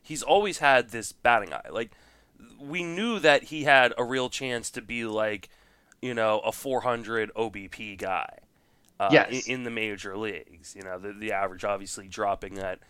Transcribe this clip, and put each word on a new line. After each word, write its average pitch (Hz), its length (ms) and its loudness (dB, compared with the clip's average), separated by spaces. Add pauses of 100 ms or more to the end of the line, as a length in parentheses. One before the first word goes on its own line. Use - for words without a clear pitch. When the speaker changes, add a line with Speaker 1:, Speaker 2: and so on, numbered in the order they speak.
Speaker 1:
he's 151 220 -10
always 185 340 4
had 131 320 4
this 113 220 -8
batting 107 420 2
eye. - 180 -10
Like, 110 200 -6 (680)
we 151 240 -6
knew 196 360 -2
that 147 240 6
he 151 220 -6
had 131 320 8
a 123 60 0
real 127 260 0
chance 123 420 -4
to 123 100 -10
be, 117 240 -6
like, 107 440 -2 (520)
you 123 140 -4
know, 110 240 4
a 113 120 -2
four 131 300 -2
hundred 113 540 -2
O 113 160 0
B 98 160 -10
P 104 280 -12
guy, 92 440 -6 (600)
uh, 98 120 2
Speaker 2:
Yes. 127 360 4
Speaker 1:
in, 123 60 -4
in 127 120 -6
the 117 60 -6
major 104 460 -6
leagues. 87 580 -10
You 98 60 -16
know, 92 160 -10
the, 101 160 -12
the 107 180 -8
average 98 320 -4
obviously 101 440 -6
dropping 98 480 -4
that, 95 240 -8 (100)